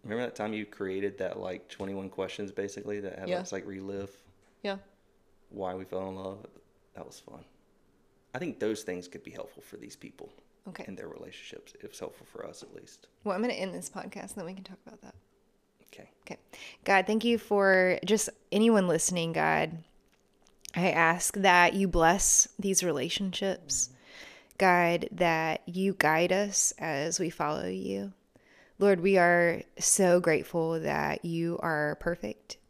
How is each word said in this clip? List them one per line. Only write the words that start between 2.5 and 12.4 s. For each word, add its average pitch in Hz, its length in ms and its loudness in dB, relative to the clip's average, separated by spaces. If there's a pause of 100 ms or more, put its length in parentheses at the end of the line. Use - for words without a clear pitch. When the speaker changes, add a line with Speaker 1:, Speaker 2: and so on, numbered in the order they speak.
Speaker 1:
basically, 104 500 -8
that 95 180 -10
had 95 100 -10
Speaker 2:
Yeah. - 120 -2
Speaker 1:
us, - 120 -10
like, 95 140 -8
relive 98 440 -10 (520)
Speaker 2:
Yeah. 196 160 -6 (720)
Speaker 1:
why 92 240 -6
we 92 100 -10
fell 95 240 -6
in 95 80 -10
love? 98 300 -10 (480)
That 87 120 -14
was - 140 -20
fun. - 240 -20 (880)
I 127 40 -6
think 143 200 -6
those 107 240 -2
things 90 260 -8
could - 140 -16
be - 80 -16
helpful - 320 -16
for - 140 -20
these - 200 -18
people - 360 -18 (340)
Speaker 2:
Okay. - 220 -16
Speaker 1:
in 95 80 -12
their 85 120 -14
relationships. - 680 -18
It - 140 -18
was - 100 -18
helpful - 280 -12
for - 200 -14